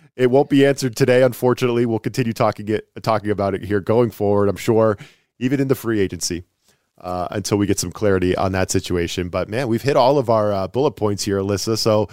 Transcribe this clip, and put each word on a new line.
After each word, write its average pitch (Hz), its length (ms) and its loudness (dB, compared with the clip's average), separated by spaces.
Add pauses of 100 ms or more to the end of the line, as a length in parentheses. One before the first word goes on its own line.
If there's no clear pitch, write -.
(160)
It 123 140 2
won't 139 200 4
be 135 160 4
answered 131 300 0
today, 127 280 4
unfortunately. 123 640 2
We'll 113 140 -2
continue 117 340 -4
talking 107 340 -2
it, 107 220 -4 (140)
talking 104 260 0
about 98 240 0
it 92 100 -6
here 101 160 -2
going 113 320 2
forward, 101 380 0
I'm 92 80 -4
sure, 110 400 2 (420)
even 127 200 -2
in 139 80 -2
the 131 80 0
free 113 240 -2
agency, 90 440 -4 (560)
uh, 90 300 -8
until 107 280 -2
we 101 100 2
get 95 120 0
some 90 120 -6
clarity 92 440 0
on 95 180 -2
that 92 180 -2
situation. 90 580 -4
But, 90 180 -4
man, 117 200 -4
we've 110 160 -2
hit 139 120 0
all 139 220 4
of 120 120 0
our, 107 220 2
uh, 95 160 -2
bullet 135 260 -2
points 104 300 -4
here, 98 140 -2
Alyssa. 101 400 -2
So 107 360 2